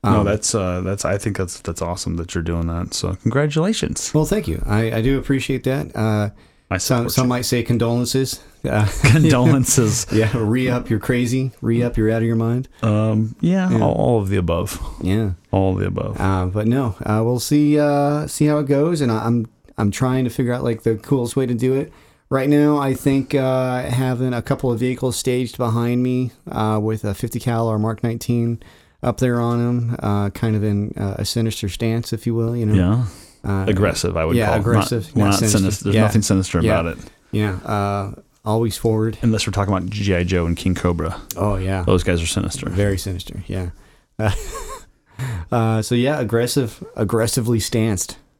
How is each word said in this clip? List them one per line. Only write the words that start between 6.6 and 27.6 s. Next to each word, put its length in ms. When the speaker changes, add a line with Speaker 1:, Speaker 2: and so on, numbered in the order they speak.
Speaker 1:
I 80
Speaker 2:
some, 200
Speaker 1:
support 40
Speaker 2:
some 140
Speaker 1:
you. 20
Speaker 2:
might 140
say 200
condolences. 800
Uh, 320
<laughs> 60
Speaker 1:
Condolences. 1040
Speaker 2:
<laughs> 40
Yeah, 220
re-up 560
your 100
crazy, 500
re-up 360
your 140
out 80
of 80
your 100
mind. 320
Speaker 1:
Um, 580
yeah, 300
Speaker 2:
Yeah. 120
Speaker 1:
all, 100
all 300
of 60
the 80
above. 440
Speaker 2:
Yeah. 300
Speaker 1:
All 240
of 60
the 60
above. 340
Speaker 2:
Uh, 260
but 200
no, 280
uh, 200
we'll 160
see, 380
uh, 480
see 200
how 120
it 80
goes, 340
and 120
I, 140
I'm, 220
I'm 120
trying 340
to 60
figure 220
out, 120
like, 180
the 140
coolest 400
way 100
to 80
do 200
it. 180
Right 200
now, 300
I 160
think, 400
uh, 480
having 500
a 100
couple 280
of 80
vehicles 380
staged 420
behind 440
me, 280
uh, 300
with 240
a 80
fifty 280
cal 260